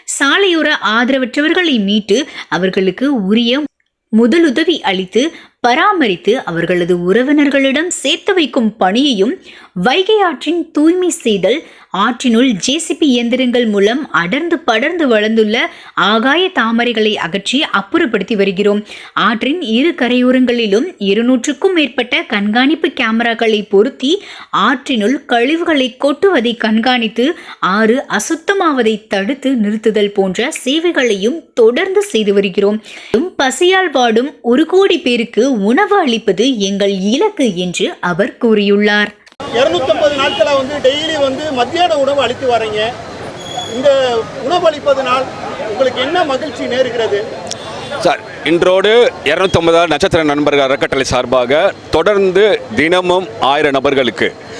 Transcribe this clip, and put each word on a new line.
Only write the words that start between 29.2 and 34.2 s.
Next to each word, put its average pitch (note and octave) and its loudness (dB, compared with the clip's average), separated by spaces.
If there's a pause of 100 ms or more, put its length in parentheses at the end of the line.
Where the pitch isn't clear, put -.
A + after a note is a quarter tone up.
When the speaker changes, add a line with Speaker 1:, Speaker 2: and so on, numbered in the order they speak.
Speaker 1:
நிறுத்துதல் G#3+ 0
போன்ற G3 -2 (120)
சேவைகளையும் C#4 0 (100)
தொடர்ந்து E4+ 2
செய்து G#3+ 0
வருகிறோம். G3+ 0 (600)
பசியால் F4+ 2
வாடும் B3 0